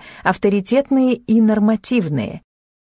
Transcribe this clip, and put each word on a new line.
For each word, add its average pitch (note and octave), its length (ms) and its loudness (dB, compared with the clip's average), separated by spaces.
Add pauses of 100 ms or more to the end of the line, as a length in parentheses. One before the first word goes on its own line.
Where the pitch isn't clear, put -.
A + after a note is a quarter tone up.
(220)
авторитетные A#3+ 920 0
и A3+ 260 0
нормативные. G#3+ 1000 -2 (440)